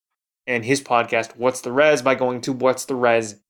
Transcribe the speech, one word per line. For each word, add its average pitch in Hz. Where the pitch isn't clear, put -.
and 120
his 135
podcast, 117
What's 127
the 123
Res, 143
by 131
going 123
to 135
what's 127
the 135
res 117